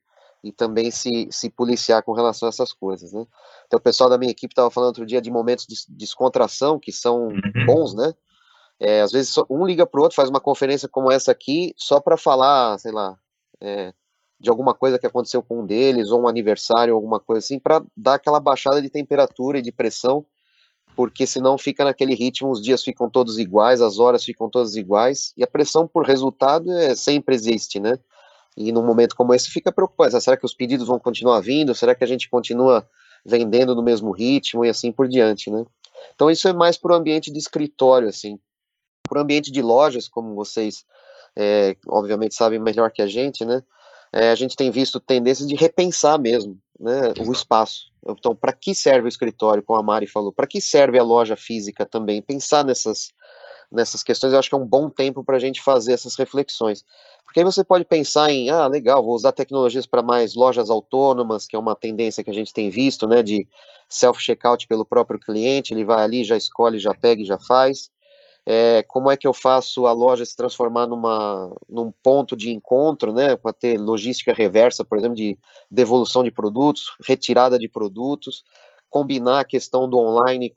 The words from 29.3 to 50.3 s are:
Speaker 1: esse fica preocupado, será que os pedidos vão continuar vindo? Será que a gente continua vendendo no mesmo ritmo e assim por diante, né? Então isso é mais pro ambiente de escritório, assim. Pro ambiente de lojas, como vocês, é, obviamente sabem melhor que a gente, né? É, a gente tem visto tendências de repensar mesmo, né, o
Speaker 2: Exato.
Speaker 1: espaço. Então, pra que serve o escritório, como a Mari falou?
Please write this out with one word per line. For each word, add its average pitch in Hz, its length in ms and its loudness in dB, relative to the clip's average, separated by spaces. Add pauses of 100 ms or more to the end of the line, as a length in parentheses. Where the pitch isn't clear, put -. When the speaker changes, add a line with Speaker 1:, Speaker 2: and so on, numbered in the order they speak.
Speaker 1:
esse 123 160 0
fica - 220 -2
preocupado, 143 480 0
será 127 160 2
que 131 100 -8
os - 80 -8
pedidos 123 320 -4
vão 123 120 0
continuar 117 420 0
vindo? 131 340 -2
Será 120 200 2
que 131 100 0
a - 20 0
gente 123 240 -6
continua 120 560 2 (380)
vendendo 117 500 2
no 117 80 -2
mesmo 113 280 0
ritmo 117 540 -2
e 117 60 2
assim 117 220 -4
por 131 160 0
diante, 110 420 2
né? 110 140 -4 (500)
Então 151 160 4
isso 165 180 2
é 185 40 4
mais 170 260 2
pro 175 160 2
ambiente 156 360 -2
de 147 80 -10
escritório, 131 680 2
assim. 104 300 -10 (680)
Pro - 140 -4
ambiente 147 320 -2
de 131 100 -2
lojas, 123 460 2
como 113 260 -10
vocês, 104 500 -8 (520)
é, 104 400 2 (100)
obviamente 104 480 -2
sabem 113 240 0
melhor 110 320 0
que - 120 -4
a 104 40 2
gente, 123 380 -4
né? 123 180 -2 (500)
É, 113 180 4
a 117 40 4
gente 127 220 -4
tem 131 140 0
visto 127 280 -2
tendências 131 480 0
de 143 80 -4
repensar 160 640 2
mesmo, 113 400 -2 (220)
né, 123 280 0
o - 140 -6
Speaker 2:
Exato. 110 100 -2
Speaker 1:
espaço. - 600 0 (160)
Então, 110 260 -4
pra 131 180 -2
que - 220 -6
serve 131 320 2
o - 20 -2
escritório, 110 540 -2
como 110 160 0
a 107 40 0
Mari 107 240 -2
falou? 101 260 -6